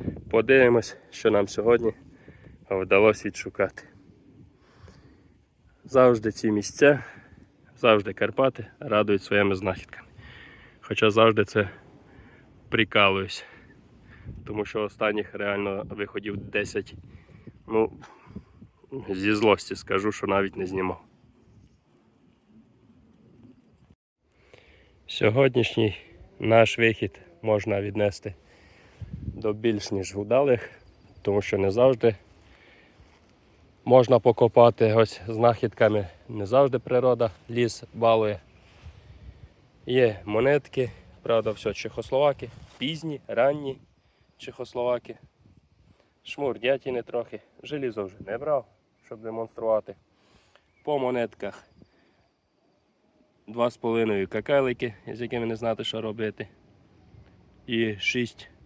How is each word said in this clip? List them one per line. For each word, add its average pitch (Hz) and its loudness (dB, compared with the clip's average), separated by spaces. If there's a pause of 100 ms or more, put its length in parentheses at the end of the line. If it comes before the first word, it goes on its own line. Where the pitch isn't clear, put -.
(300)
Подивимось, 120 4 (140)
що - 0
нам 101 2
сьогодні 117 2 (760)
вдалося 98 2
відшукати. - -6 (2000)
Завжди 120 4
ці - -2
місця, 123 2 (720)
завжди 107 2
Карпати 117 -2 (140)
радують 104 0
своїми 101 2
знахідками. - -8 (720)
Хоча 107 0
завжди 110 4
це 101 -2 (960)
прикалуюсь. 98 0 (1000)
Тому 104 -6
що 107 -6
останніх 104 -4
реально 101 -4
виходів 101 -8
десять, 101 -6 (720)
ну, 110 0 (1160)
зі 98 -2
злості 104 0
скажу, 101 -4
що - -8
навіть 98 -2
не 95 -6
знімав. 92 -4 (4000)
Сьогоднішній 117 2 (420)
наш 110 4
вихід 113 0 (220)
можна 107 0
віднести 104 -4 (760)
до - -6
більш 107 -2
ніж 95 -6
вдалих, 117 0 (520)
тому 101 0
що 101 -4
не 98 0
завжди 117 2 (1700)
можна 123 6
покопати 117 4
ось 110 2
знахідками, 110 0 (220)
не 107 -8
завжди 127 2
природа 123 0 (200)
ліс 117 -2 (100)
балує. 110 2 (1500)
Є 120 2
монетки, 123 0 (320)
правда, 113 0
все 104 -6
чехословаки, 135 -4 (300)
пізні, 151 -8
ранні 135 -2 (640)
чехословаки, 123 -6 (1040)
шмурдятіни 127 -4
трохи, 117 -8 (220)
желізо 127 -8
вже 95 -14 (100)
не 104 -8
брав, 143 -4 (400)
щоб 117 -16
демонструвати. 110 -4 (920)
По 147 -2
монетках 123 -4 (1800)
два 120 -2
з - -18
половиною 110 0
какелики, 123 -2 (120)
з 110 -12
якими 117 -6
не 113 -4
знати, 113 -4
що 110 -6
робити. 107 -8 (1160)
І 113 -2
шість - -4 (180)